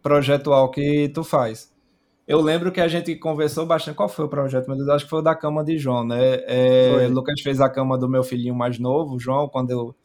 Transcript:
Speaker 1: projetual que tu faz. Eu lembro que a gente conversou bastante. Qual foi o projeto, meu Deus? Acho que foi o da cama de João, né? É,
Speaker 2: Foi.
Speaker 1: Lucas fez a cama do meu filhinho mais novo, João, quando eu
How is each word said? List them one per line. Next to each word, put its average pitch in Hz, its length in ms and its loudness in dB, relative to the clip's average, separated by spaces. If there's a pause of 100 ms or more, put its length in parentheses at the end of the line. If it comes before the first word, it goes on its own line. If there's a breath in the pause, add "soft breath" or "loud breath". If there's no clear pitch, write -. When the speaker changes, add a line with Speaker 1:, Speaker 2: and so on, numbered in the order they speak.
Speaker 1:
projetual 143 680 4
que 143 380 0
tu 160 140 -6
faz. 120 480 -2 (540)
Eu 151 160 2
lembro 170 300 0
que 185 80 -4
a 170 80 2
gente 170 280 -2
conversou 156 500 -2
bastante. 160 300 -2
Qual 202 120 -2
foi 156 180 -6
o 143 40 -8
projeto, 135 380 -4
meu 135 100 -6
Deus? 139 120 -4
Acho 143 160 2
que - 40 -20
foi 160 100 -2
o 156 40 -4
da 160 120 4
cama 151 280 -4
de 160 140 -2
João, 123 280 -2
né? 123 300 2 (120)
É, 127 460 4
Speaker 2:
Foi. 127 140 4
Speaker 1:
Lucas 127 340 -2
fez 139 180 -2
a 131 100 6
cama 131 280 -2
do 127 120 -2
meu 131 140 2
filhinho 123 320 -4
mais 120 240 -2
novo, 131 400 -2
João, 135 300 -2
quando 127 220 -4
eu 120 340 -6